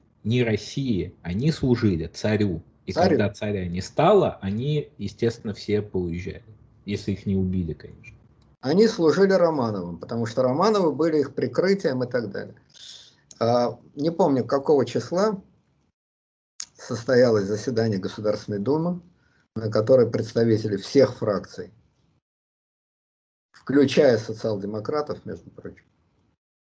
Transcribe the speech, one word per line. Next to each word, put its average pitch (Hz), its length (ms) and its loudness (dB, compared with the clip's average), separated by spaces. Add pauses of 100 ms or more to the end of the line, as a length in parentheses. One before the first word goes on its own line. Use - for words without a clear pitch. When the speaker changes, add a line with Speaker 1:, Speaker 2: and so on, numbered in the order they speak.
(240)
Speaker 1:
не 123 200 2
России, 107 760 -2
они 107 300 -2
служили 107 560 0
царю. 104 560 -2 (220)
И - 60 -8
Speaker 2:
Царю. 180 180 2
Speaker 1:
когда 107 200 2
царя 101 380 -6
не 87 140 -6
стало, 165 600 2
они, 123 560 -4
естественно, 113 560 -4
все 104 280 -2
поуезжали. 90 640 -6 (420)
Если 101 260 -4
их - 140 -6
не 98 100 0
убили, 92 380 -2
конечно. - 420 -20 (460)
Speaker 2:
Они 180 260 4
служили 170 460 4
Романовым, 117 640 0
потому 117 260 -6
что 113 160 -4
Романовы 170 500 2
были 156 280 0
их 139 160 -2
прикрытием 147 680 0
и 123 60 -6
так 117 220 -4
далее. 101 240 -12 (840)
А, 117 400 0 (140)
не 143 180 -2
помню, 139 320 2
какого 139 420 2
числа 190 540 -2 (1400)
состоялось 117 680 2
заседание 107 540 -2
Государственной 104 600 -4
Думы, 160 420 -2 (540)
на 110 140 -4
которой 110 400 4
представители 110 680 0
всех 123 400 2
фракций, 92 540 -6 (1800)
включая 135 640 4
социал-демократов, 110 1080 -6
между 85 260 -14
прочим, - 340 -20 (880)